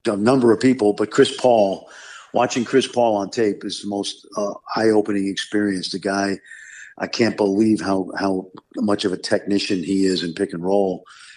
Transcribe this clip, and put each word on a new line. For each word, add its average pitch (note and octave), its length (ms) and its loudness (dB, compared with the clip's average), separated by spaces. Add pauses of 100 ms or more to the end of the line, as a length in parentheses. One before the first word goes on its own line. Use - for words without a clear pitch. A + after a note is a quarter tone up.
a G#2+ 100 0
number A#2+ 360 4
of G#2 80 0
people, G#2+ 340 4
but G#2 160 -2
Chris - 260 4
Paul, G#2 540 2 (420)
watching A#2+ 320 0
Chris B2+ 240 2
Paul A#2 280 0
on G2 140 -2
tape G#2+ 340 -2
is G2 180 -10
the G2+ 60 -10
most, G2+ 380 -6 (100)
uh, G2+ 180 -4 (220)
eye-opening G#2+ 520 2
experience. G2 640 -4
The G2 80 -6
guy, G2 400 -2 (600)
I - 100 -6
can't A2 280 0
believe G#2 440 2
how, F#2 360 -2
how F#2 300 -2 (300)
much G#2 280 0
of F#2 80 0
a F#2 60 -4
technician G2+ 640 -2
he F#2+ 240 0
is F#2 160 0
in E2+ 100 -6
pick F#2+ 220 -4
and E2+ 100 -6
roll. F#2+ 400 0 (320)